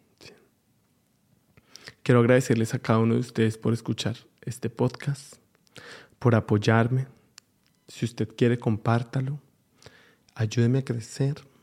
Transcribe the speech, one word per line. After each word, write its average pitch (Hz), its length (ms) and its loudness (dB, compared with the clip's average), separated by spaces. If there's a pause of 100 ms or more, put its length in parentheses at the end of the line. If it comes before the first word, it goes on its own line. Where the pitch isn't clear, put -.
(200)
Sí. - 120 -20 (1700)
Quiero 123 180 4
agradecerles 120 540 2
a 123 40 -2
cada 113 200 2
uno 113 160 2
de 123 60 0
ustedes 113 380 -2
por 113 140 -2
escuchar 117 440 -6 (260)
este - 280 -10
podcast, - 680 -6 (840)
por 117 160 4
apoyarme. 113 720 2 (840)
Si - 160 -10
usted 113 320 -4
quiere, 120 220 2
compártalo. 123 840 -2 (920)
Ayúdeme 117 460 0
a 131 40 -4
crecer 131 580 -6 (200)